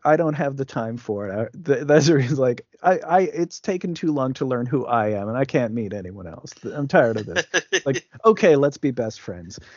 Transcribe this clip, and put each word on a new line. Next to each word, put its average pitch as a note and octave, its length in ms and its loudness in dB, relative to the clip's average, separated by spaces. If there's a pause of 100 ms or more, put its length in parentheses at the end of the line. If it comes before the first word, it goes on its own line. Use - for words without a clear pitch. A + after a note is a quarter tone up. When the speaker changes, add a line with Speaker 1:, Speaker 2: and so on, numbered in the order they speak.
Speaker 1:
I D3+ 120 6
don't D#3+ 180 2
have C#3+ 220 -4
the C3+ 80 -4
time A#2 320 -6
for G#2 300 -6
it." F#2+ 80 -6 (180)
I, - 140 -18
th-, C#3 220 0
that's D3 200 6
where D3+ 120 6
he's C3 180 0
like, B2+ 260 0 (200)
"I, F3+ 160 4
I, E3+ 220 2
it's E3+ 360 -4
taken F#3 360 -6
too D#3+ 180 -2
long C3 220 -2
to C#3+ 100 -6
learn B2 220 -2
who B2 200 -2
I A2+ 220 0
am, G#2 200 -2
and A2+ 80 -4
I C3+ 80 0
can't B2 300 -2
meet G#2+ 180 -6
anyone F#2 360 -12
else. - 240 -18 (120)
I'm C#3 220 -6
tired C3 300 4
of G#2+ 100 -6
this." - 240 -4
Speaker 2:
<laughs> F3+ 340 -2
Speaker 1:
Like, C3+ 240 -2 (160)
"Okay, G#3+ 300 6
let's C#3+ 240 2
be C#3 140 -2
best A2+ 280 -6
friends." F2 380 -14 (180)